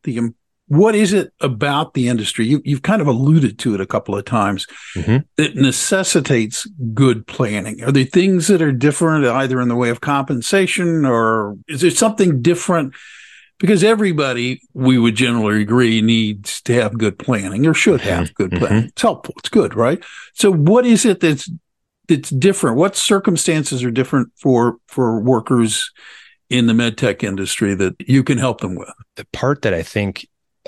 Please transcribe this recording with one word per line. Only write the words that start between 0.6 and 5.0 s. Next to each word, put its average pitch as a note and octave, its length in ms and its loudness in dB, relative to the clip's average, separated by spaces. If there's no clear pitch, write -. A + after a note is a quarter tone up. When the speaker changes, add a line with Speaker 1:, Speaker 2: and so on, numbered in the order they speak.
Speaker 1:
what G3+ 280 4
is G#3 160 2
it F#3+ 280 0
about C#3+ 540 -2
the B2+ 140 0
industry? A2 380 -2
You, D3 180 0
you've C#3 180 -2
kind G#3+ 200 0
of D3 40 0
alluded C3+ 540 2
to A2+ 140 -2
it F#2+ 60 -2
a G2 60 -6
couple G2+ 300 -4
of G2 80 -6
times G2+ 420 -2
Speaker 2:
Mm-hmm. G#2 220 2